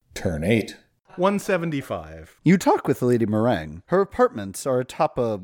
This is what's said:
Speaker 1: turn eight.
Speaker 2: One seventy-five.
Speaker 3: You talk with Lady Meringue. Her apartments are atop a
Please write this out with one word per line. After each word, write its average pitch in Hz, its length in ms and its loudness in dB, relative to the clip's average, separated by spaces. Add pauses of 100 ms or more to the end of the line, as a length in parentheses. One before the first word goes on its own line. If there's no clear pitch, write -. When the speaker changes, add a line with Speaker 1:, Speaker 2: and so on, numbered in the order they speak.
(140)
Speaker 1:
turn 82 300 -4
eight. 107 320 0 (400)
Speaker 2:
One 196 220 0
seventy-five. 131 1080 -6
Speaker 3:
You 175 120 8
talk 294 320 2
with 139 140 0
Lady 123 240 4
Meringue. 101 600 0
Her 180 140 2
apartments 185 680 -2
are 127 140 2
atop 139 380 -2
a 113 260 -2